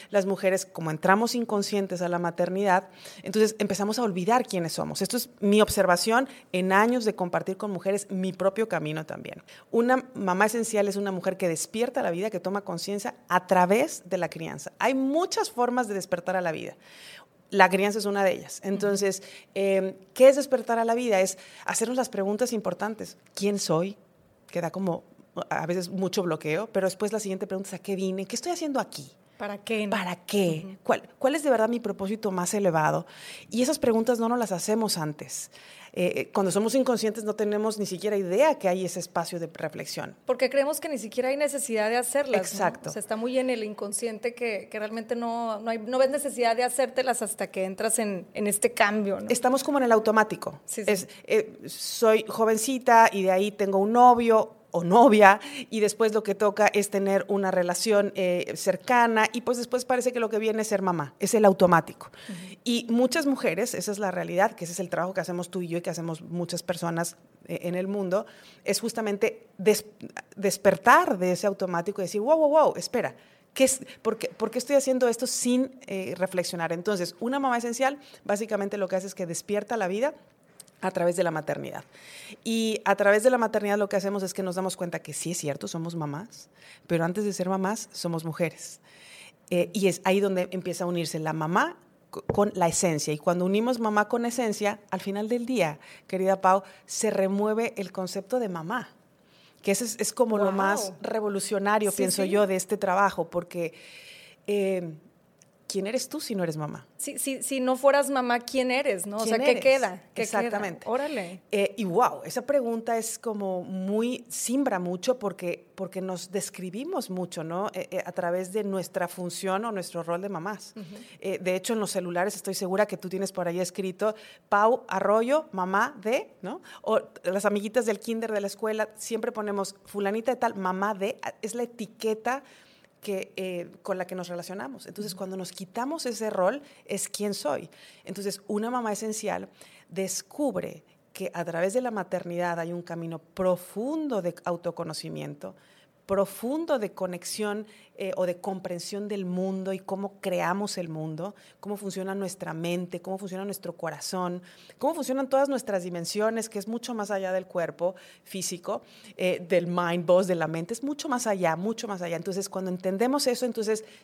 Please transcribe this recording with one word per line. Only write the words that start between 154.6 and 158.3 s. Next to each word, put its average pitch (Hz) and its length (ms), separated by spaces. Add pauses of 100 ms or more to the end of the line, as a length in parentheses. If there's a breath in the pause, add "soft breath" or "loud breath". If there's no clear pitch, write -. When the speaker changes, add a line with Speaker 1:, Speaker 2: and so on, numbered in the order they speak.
Speaker 1:
cómo 311 160
funcionan 262 360
todas 277 180
nuestras 208 340
dimensiones, 208 680
que 202 80
es 202 100
mucho 240 260
más 208 160
allá 190 220
del 185 140
cuerpo 170 500 (260 loud breath)
físico, 190 600 (340 loud breath)